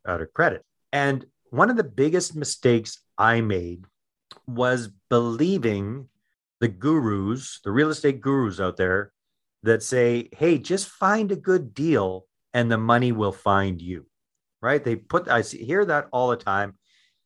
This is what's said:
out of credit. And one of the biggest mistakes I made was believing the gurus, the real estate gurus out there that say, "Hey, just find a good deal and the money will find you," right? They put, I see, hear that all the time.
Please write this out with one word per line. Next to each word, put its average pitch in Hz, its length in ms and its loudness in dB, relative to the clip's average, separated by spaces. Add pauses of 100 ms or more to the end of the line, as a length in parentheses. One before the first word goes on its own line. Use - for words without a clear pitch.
out 87 140 -4
of 78 100 -10
credit. 151 320 -2 (300)
And 139 320 -2 (240)
one 180 220 2
of 240 40 0
the 226 80 0
biggest 156 520 -2
mistakes 120 640 0 (160)
I 117 240 2
made 90 440 -4 (600)
was 123 440 -2 (200)
believing 120 1000 0 (520)
the 120 80 2
gurus, 110 960 -2
the 101 80 -6
real 147 180 2
estate 143 320 0
gurus 127 380 0
out 92 180 -2
there 95 340 0 (520)
that 110 180 4
say, 120 520 0
"Hey, 160 260 2
just 165 280 -4
find 208 440 0
a 196 40 -2
good 160 380 0
deal 104 520 0 (280)
and 120 180 2
the 113 60 2
money 120 340 2
will 107 200 0
find 95 500 0
you," 87 240 -12 (560)
right? 139 220 0
They 117 120 -2
put, 165 320 -4
I 117 140 2
see, - 220 -8
hear 180 220 0
that 147 260 -2
all 127 180 0
the 120 80 0
time. 101 400 -4 (480)